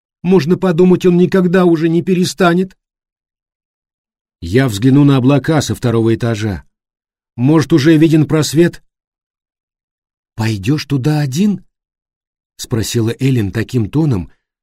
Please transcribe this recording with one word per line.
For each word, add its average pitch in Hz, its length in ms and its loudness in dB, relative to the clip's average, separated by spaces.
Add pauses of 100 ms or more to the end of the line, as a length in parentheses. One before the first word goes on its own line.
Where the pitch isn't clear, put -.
(220)
«Можно 175 360 2
подумать, 180 480 2
он 175 120 4
никогда 185 480 2
уже 170 220 2
не 165 140 0
перестанет!» 180 760 -2 (1600)
«Я 107 260 -2
взгляну 131 380 2
на 139 120 4
облака 139 440 0
со 110 140 -6
второго 113 400 0
этажа. 110 480 -6 (720)
Может, 143 360 0
уже 160 260 4
виден 156 300 2
просвет?» 156 560 -2 (1500)
«Пойдёшь 110 500 -4
туда 147 360 -2
один?» 160 440 -4 (920)
спросила 113 640 -4
Эллен 120 320 -2
таким 110 380 -4
тоном, 131 420 -4 (320)